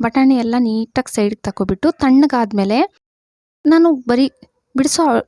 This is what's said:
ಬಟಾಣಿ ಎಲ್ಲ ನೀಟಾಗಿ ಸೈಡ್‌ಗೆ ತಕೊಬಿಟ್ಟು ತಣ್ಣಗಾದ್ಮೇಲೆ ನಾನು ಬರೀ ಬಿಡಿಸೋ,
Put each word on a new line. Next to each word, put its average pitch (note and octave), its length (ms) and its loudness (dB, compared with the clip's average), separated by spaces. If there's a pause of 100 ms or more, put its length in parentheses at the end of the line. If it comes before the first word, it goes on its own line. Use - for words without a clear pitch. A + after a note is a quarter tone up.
ಬಟಾಣಿ C4 340 2
ಎಲ್ಲ A#3 240 -2
ನೀಟಾಗಿ A3+ 540 -4
ಸೈಡ್‌ಗೆ G#3 300 -2
ತಕೊಬಿಟ್ಟು G3 480 -4
ತಣ್ಣಗಾದ್ಮೇಲೆ A#3+ 880 0 (880)
ನಾನು E4 240 4 (180)
ಬರೀ B3 200 2 (480)
ಬಿಡಿಸೋ, C#4 280 0 (240)